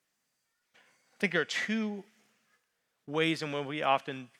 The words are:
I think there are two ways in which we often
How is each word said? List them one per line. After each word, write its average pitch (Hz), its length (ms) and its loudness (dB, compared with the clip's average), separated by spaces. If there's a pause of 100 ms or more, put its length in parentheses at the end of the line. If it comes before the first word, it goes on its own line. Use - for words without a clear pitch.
(1120)
I - 80 -12
think 185 120 2
there 170 80 4
are - 40 2
two 208 580 -2 (1000)
ways 156 380 2
in 151 80 -4
which 143 140 -2
we 151 180 -4
often 135 460 0 (100)